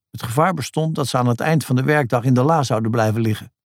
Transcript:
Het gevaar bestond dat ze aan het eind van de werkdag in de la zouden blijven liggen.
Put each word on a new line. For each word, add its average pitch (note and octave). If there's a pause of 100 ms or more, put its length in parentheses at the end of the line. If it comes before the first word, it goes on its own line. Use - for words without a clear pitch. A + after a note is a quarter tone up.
(120)
Het -
gevaar D3+
bestond D#3
dat B2
ze -
aan B2
het A#2+
eind D#3+
van C3
de B2+
werkdag C3+
in C3
de B2
la D#3
zouden A2
blijven A2+
liggen. A2 (120)